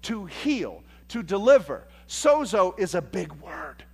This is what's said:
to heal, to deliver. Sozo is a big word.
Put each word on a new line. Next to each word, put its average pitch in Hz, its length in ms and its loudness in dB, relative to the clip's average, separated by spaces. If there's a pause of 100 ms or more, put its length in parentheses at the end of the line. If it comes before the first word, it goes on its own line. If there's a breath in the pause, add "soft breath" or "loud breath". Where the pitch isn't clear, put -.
to 214 220 -6
heal, 160 580 -4 (240 soft breath)
to 233 160 -8
deliver. 196 640 4 (200 soft breath)
Sozo 220 720 2
is 185 140 -2
a 175 80 0
big 156 320 -8
word. - 500 -14 (100)